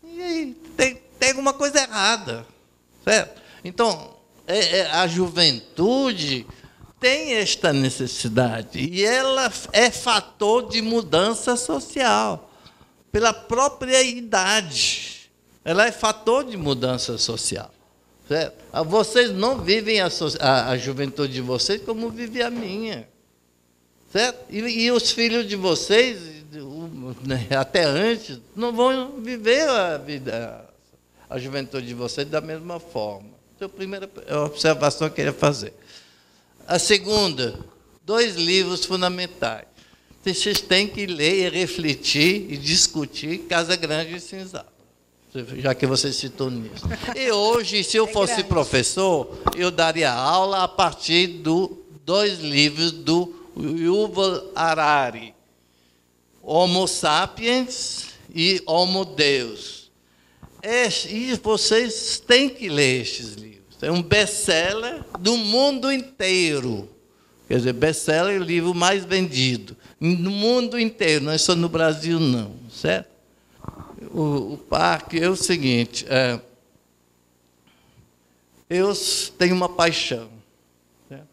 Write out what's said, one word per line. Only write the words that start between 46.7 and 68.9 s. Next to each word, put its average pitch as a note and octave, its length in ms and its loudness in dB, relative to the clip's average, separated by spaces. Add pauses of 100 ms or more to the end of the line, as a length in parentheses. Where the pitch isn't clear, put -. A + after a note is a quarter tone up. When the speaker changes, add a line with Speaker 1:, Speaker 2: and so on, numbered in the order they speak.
Speaker 1:
E C4 160 0
hoje, G#3 520 2
se - 140 0
eu A3 80 4
Speaker 2:
É - 20 -8
Speaker 1:
fosse G#3+ 280 0
Speaker 2:
grande. F#3+ 140 -2
Speaker 1:
professor, D#3 840 2 (220)
eu F3+ 140 0
daria D#3+ 400 2
aula F#3 520 2
a F#3 40 0
partir F3 580 2
do E3+ 500 0 (300)
dois F#3+ 340 2
livros D3 520 2
do E3 420 0 (240)
Yuval F#3 840 0 (120)
Harari, D3 800 2 (1120)
Homo F3 440 4
Sapiens A3 1200 0 (240)
e F3 340 2
Homo F#3 360 2
Deus. C#3 880 -2 (720)
É, A#3 260 2 (220)
e A#3+ 240 -4
vocês A3 840 0
têm C4 280 6
que B3 220 -8
ler C3+ 320 4
estes A2 320 -10
livros. G#2+ 280 -18 (200)
É D3 100 -2
um F3 120 0
best-seller G3+ 1000 0 (160)
do G#3 160 2
mundo B3+ 560 0
inteiro. D#3+ 960 -2 (600)
Quer B2 100 0
dizer, B2 160 0
best-seller D#3+ 640 0
é G3 40 0
o F3+ 40 -2
livro E3+ 320 0
mais F#3 280 4